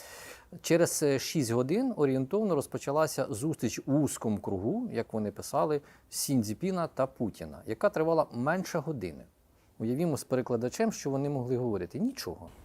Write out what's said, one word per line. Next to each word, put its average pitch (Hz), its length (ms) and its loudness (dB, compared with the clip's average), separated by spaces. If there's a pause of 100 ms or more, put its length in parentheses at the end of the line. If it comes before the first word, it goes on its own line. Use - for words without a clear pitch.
(640)
Через, 165 400 4
е, 139 160 4
шість 131 320 0
годин 170 460 2
орієнтовно 147 580 2
розпочалася 143 760 0
зустріч 127 560 -2
у 135 60 2
вузькому 123 460 2
кругу, 117 540 -2
як 113 200 -4
вони 107 180 -2
писали, 147 500 -2 (280)
Сі - 340 2
Цзіньпіна 170 440 -2
та 131 200 0
Путіна, 85 600 -6
яка 110 220 0
тривала 160 440 4
менше 156 460 0
години. 107 460 -6 (540)
Уявімо 131 380 0
з - 80 -8
перекладачем, 127 680 0
що - 180 -4
вони 135 180 0
могли 131 280 -2
говорити. 113 420 -2
Нічого. 92 500 -4 (160)